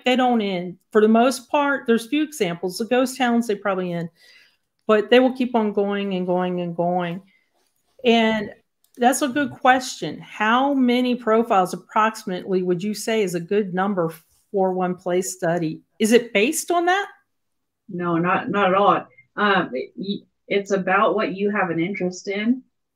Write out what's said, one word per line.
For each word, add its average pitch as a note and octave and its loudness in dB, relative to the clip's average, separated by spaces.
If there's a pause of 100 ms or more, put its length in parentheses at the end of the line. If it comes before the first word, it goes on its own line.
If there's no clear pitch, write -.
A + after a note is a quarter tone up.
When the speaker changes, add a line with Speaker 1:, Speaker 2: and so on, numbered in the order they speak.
Speaker 1:
they B3 2
don't B3 2
end. F#3 -4 (160)
For G#3+ 4
the G#3+ 6
most A#3+ 2
part, C#4+ 0
there's A3+ 0
few D4+ 0
examples. F3+ -4
The A#3 -6
ghost B3+ 0
towns, A#3 0
they G#3 -2
probably F#3 -4
end. E3+ -6 (800)
But G#3+ 2
they A#3+ 8
will B3+ 4
keep B3 -4
on G#3+ 0
going G3+ -2
and F3+ -2
going F3+ -2
and F3 -6
going. F3 -2 (840)
And A3 2 (420)
that's B3+ 2
a D4+ 2
good B3+ -2
question. B3+ 0
How A#3+ 0
many B3 2
profiles A3 2
approximately F#3+ -2
would F3+ 0
you G#3 -4
say A3 -2
is F3+ -2
a F3 -4
good G3 -2
number F#3 -2 (360)
for F#3+ 0
one F3+ -2
place F#3 -4
study? E3+ -4 (180)
Is A3 2
it A#3 2
based B3 0
on F4 0
that? G4 0 (800)
Speaker 2:
No, F3 -2
not, F#3 0
not G3 2
at F#3 2
all. F#3+ 4 (300)
Um, F#3+ 0
it, - -8 (240)
it's G3 -2
about F#3 2
what G#3 -2
you G3+ -2
have G3 -2
an E3 -2
interest F3+ -4
in. A3 -2 (320)